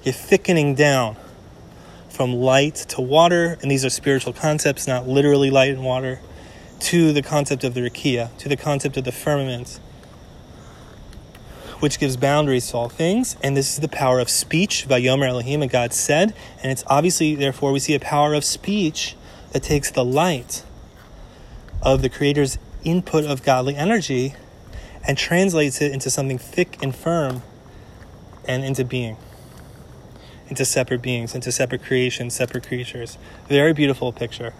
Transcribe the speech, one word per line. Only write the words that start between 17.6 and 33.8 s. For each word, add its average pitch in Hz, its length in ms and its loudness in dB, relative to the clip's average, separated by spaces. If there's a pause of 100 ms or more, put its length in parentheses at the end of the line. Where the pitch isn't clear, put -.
we 139 60 2
see 147 160 0
a 135 60 0
power 147 340 2
of 147 100 0
speech - 720 -4 (360)
that 139 100 -2
takes 143 280 -2
the 127 140 0
light 143 600 -2 (1160)
of 135 220 4
the 131 60 0
Creator's 143 500 0 (240)
input 165 420 0
of 143 180 -4
godly 135 340 2
energy 143 580 0 (720)
and 139 100 0
translates 170 640 2
it 147 120 0
into 131 180 -4
something 135 260 -2
thick - 460 -4
and 135 120 -4
firm 143 480 -2 (1040)
and 131 180 -4
into 135 200 -2
being, 120 320 -6 (1300)
into 135 160 -4
separate 127 360 0
beings, 120 340 -6
into 127 160 -6
separate 123 320 -2
creations, 127 520 -2
separate 123 320 -6
creatures. 123 500 -10 (320)
Very 143 240 6
beautiful 139 400 0